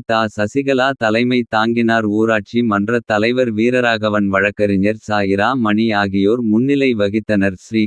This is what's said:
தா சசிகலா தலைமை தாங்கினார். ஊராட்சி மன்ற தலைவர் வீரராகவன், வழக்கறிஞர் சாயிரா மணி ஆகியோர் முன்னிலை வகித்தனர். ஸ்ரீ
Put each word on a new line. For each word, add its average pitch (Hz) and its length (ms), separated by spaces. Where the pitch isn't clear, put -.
தா 113 220
சசிகலா 131 680
தலைமை 120 520
தாங்கினார். 113 560
ஊராட்சி 110 560
மன்ற 110 440
தலைவர் 117 480
வீரராகவன், 107 760
வழக்கறிஞர் 101 800
சாயிரா 101 480
மணி 110 360
ஆகியோர் 101 500
முன்னிலை 127 520
வகித்தனர். 101 680
ஸ்ரீ 110 280